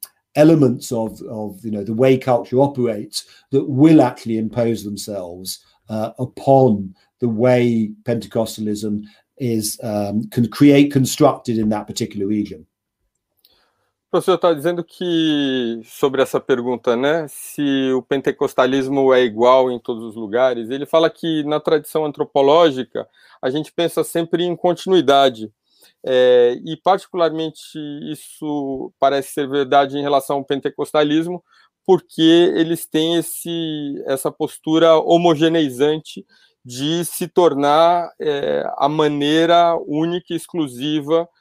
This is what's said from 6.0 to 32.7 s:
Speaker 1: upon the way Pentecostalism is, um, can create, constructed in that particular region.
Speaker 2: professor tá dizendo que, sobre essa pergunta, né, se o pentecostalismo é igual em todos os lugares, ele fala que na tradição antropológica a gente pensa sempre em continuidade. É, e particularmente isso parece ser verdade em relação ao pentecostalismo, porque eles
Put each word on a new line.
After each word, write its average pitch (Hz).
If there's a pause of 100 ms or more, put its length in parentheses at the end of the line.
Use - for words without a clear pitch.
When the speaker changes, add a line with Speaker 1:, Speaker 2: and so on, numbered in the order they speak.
Speaker 1:
upon 127 (240)
the 123
way 117 (140)
Pentecostalism 107 (360)
is, 113
um, 104
can 120
create, 143
constructed 127
in 107
that 104
particular 104
region. 98 (1500)
Speaker 2:
professor 180
tá 170
dizendo 170
que, 143
sobre 135
essa 127
pergunta, 123
né, 147
se 135
o 127
pentecostalismo 135
é 127
igual 123
em 120
todos 113
os 107
lugares, 117
ele 135
fala 165
que 160
na 147
tradição 156
antropológica 139 (340)
a 127
gente 151
pensa 165
sempre 170
em 175
continuidade. 139 (540)
É, 123
e 160
particularmente 160 (320)
isso 143
parece 139
ser 143
verdade 139
em 143
relação 143
ao 139
pentecostalismo, 151 (420)
porque 170
eles 165